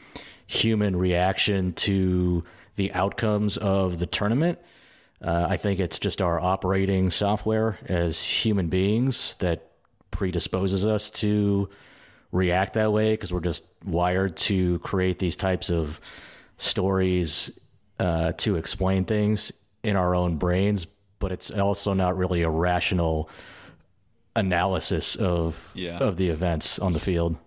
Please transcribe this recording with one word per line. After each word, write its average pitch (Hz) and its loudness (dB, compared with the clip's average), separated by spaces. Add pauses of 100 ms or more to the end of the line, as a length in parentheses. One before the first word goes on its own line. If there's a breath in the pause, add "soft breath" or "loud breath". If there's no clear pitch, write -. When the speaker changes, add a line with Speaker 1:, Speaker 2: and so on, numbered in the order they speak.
(460 loud breath)
Speaker 1:
human 104 0
reaction 92 2
to 92 2 (320 loud breath)
the 95 -2
outcomes 104 0
of 95 0
the 87 0
tournament. 131 -2 (600 loud breath)
Uh, 85 0
I 95 0
think 98 0
it's 90 -2
just - -2
our 85 2
operating 95 2
software 110 0
as 85 0
human 101 0
beings 107 0
that 87 -2 (400)
predisposes 92 0
us 107 0
to 101 0 (640 loud breath)
react 92 0
that 110 2
way, 107 2
'cause 87 -8
we're 90 -2
just 82 -4 (200)
wired 90 0
to 90 2
create 92 0
these 87 -2
types 92 -2
of 80 -2 (580 loud breath)
stories, 92 0 (480)
uh, 82 0
to 104 0
explain 92 0
things 107 0 (320)
in 104 0
our 90 2
own 90 2
brains, 92 0 (320)
but 95 -2
it's - -8
also 101 0
not 92 2
really 90 0
a 80 2
rational 82 0 (1040 loud breath)
analysis 92 0
of, 85 -2
Speaker 2:
Yeah. 87 -8
Speaker 1:
of 95 -2
the 92 2
events 82 0
on 92 0
the 80 0
field. 85 0